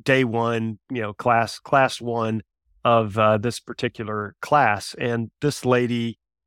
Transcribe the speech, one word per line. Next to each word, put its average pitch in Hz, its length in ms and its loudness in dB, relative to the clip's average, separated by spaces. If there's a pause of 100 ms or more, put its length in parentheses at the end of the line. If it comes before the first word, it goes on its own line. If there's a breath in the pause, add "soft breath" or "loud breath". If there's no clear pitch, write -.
day 131 200 4
one, 113 560 -2 (120)
you 123 100 -6
know, 104 120 -8
class, 117 460 0
class 135 420 2
one 113 400 -4 (420)
of, 113 340 2
uh, 107 200 4
this 113 220 -4
particular 107 840 -8
class. 117 580 2
And 117 300 -2 (100)
this - 260 -2
lady, 120 540 0 (280)